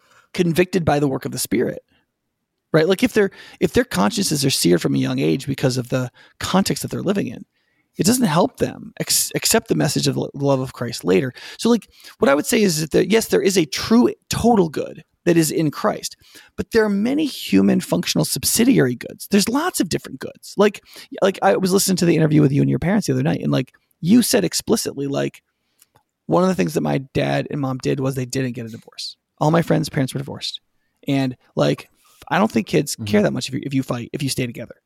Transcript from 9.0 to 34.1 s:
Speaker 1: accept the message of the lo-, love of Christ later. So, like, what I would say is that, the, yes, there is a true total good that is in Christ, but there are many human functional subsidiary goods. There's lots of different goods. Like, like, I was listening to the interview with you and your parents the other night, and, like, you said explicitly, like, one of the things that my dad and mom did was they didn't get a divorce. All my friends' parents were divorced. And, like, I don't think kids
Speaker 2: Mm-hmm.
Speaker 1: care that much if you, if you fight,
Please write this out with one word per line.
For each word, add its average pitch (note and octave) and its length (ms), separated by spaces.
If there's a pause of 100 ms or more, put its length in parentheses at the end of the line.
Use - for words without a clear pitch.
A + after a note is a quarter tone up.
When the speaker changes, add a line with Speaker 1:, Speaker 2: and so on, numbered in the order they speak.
Speaker 1:
accept - 340
the F#3+ 60
message C#3+ 320
of C3 80
the C#3 60
lo-, D3 120
love C#3 260
of B2 140
Christ - 320
later. E3 260 (260)
So, - 120
like, A#3 200 (300)
what A3 100
I C#4 60
would D4 100
say A#3 160
is E3 200
that, D#3+ 100
the, F3 180
yes, A3 200
there - 120
is F#3 160
a D#3+ 80
true - 480 (160)
total G#3+ 400
good - 340 (200)
that E3+ 140
is D#3 140
in D3+ 200
Christ, - 460 (380)
but - 160
there A3 120
are G#3+ 60
many A#3+ 360
human G3 540
functional F3 460
subsidiary D3+ 680
goods. - 360
There's G#3 180
lots D#4 300
of A3+ 100
different - 300
goods. - 380
Like, G#3 260 (380)
like, G3 200
I G3 140
was F3+ 180
listening F#3+ 240
to F3+ 80
the E3+ 100
interview D#3 260
with C#3+ 100
you C#3 100
and C#3 80
your C#3 100
parents F#3+ 280
the C3+ 60
other C3 100
night, E3 180
and, C#3+ 100
like, C3+ 220 (280)
you G#3+ 200
said G3+ 220
explicitly, - 640
like, C#3 340 (840)
one E3+ 180
of F#3 60
the F#3 60
things F3 180
that D#3+ 80
my D3 160
dad C#3 520
and D3+ 120
mom C3 160
did C3+ 240
was C3 140
they B2+ 100
didn't B2+ 260
get A#2 140
a A2+ 40
divorce. - 460 (240)
All D3+ 120
my E3 100
friends' D#3+ 280
parents C3 240
were - 60
divorced. - 400 (480)
And, C3+ 300 (180)
like, D3 340 (380)
I D3+ 120
don't A3 120
think A3 160
kids D3+ 280
Speaker 2:
Mm-hmm. A2+ 100
Speaker 1:
care G#2 180
that C#3+ 100
much C3 140
if C3 80
you, B2+ 80
if C#3 100
you C3+ 100
fight, A#2+ 280